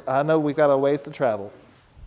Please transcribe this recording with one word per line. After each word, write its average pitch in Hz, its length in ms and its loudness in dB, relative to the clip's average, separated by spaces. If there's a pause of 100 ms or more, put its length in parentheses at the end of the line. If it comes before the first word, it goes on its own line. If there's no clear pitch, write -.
I 131 140 0
know 156 160 2
we've 147 180 -2
got 151 140 4
a 139 60 4
ways 139 260 0
to 151 80 -14
travel. 107 420 -4 (540)